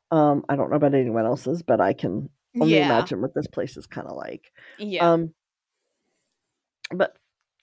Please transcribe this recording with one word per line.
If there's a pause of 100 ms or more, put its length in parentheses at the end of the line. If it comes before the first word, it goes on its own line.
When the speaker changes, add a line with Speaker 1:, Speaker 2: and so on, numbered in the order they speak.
(100)
Speaker 1:
Um,
I
don't
know
about
anyone
else's,
but
I
can (300)
only
Speaker 2:
Yeah.
Speaker 1:
imagine
what
this
place
is
kinda
like. (280)
Speaker 2:
Yeah.
Speaker 1:
Um, (1600)
but (460)